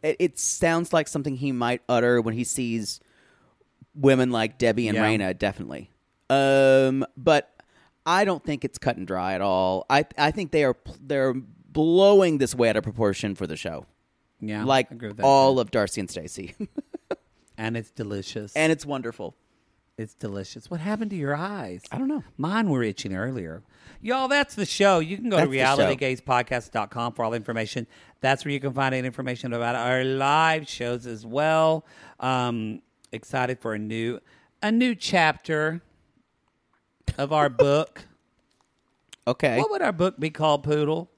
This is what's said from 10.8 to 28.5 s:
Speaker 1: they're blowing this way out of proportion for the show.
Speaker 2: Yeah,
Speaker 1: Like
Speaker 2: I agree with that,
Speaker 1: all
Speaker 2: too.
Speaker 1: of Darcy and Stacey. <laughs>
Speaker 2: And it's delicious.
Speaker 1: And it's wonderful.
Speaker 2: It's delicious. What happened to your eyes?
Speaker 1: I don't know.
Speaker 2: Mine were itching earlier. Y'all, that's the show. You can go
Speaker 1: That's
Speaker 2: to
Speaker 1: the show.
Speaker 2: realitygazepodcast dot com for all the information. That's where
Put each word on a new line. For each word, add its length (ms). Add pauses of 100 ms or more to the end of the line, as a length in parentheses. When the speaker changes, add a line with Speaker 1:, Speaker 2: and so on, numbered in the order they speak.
Speaker 1:
they're 340
blowing 1040
this 160
way 140
out 80
of 60
proportion 520
for 120
the 80
show. 300 (560)
Speaker 2:
Yeah, 220
Speaker 1:
Like 280
Speaker 2:
I 40
agree 140
with 80
that, 80
Speaker 1:
all 300
Speaker 2:
too. 60
Speaker 1:
of 100
Darcy 300
and 80
Stacey. 500
<laughs> 60 (960)
Speaker 2:
And 140
it's 160
delicious. 640
Speaker 1:
And 160
it's 140
wonderful. 500 (600)
Speaker 2:
It's 160
delicious. 580
What 80
happened 320
to 60
your 180
eyes? 560
Speaker 1:
I 60
don't 100
know. 160 (140)
Speaker 2:
Mine 320
were 140
itching 300
earlier. 500 (380)
Y'all, 280
that's 260
the 100
show. 340
You 180
can 120
go 60
Speaker 1:
That's 120
Speaker 2:
to 40
Speaker 1:
the 60
show. 180 (480)
Speaker 2:
realitygazepodcast 480
dot 180
com 220
for 140
all 60
the 40
information. 500 (360)
That's 240
where 80